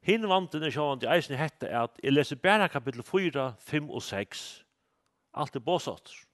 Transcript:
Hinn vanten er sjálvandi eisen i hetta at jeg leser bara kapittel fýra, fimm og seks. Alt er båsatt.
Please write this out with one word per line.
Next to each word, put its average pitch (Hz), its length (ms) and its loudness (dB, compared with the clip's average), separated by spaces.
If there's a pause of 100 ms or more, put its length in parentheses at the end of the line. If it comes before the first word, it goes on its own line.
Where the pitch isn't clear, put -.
Hinn 220 220 2
vanten 180 340 2
er 151 80 -2
sjálvandi 135 400 -2
eisen 151 240 2
i 127 60 -2
hetta 151 260 -4 (160)
at - 200 -8
jeg 135 100 4
leser 143 260 2
bara 196 320 4
kapittel 131 320 -6
fýra, 151 560 0
fimm 151 320 -4
og - 140 -6
seks. - 580 -8 (720)
Alt 143 220 -4
er 113 80 -8
båsatt. 156 480 -2 (200)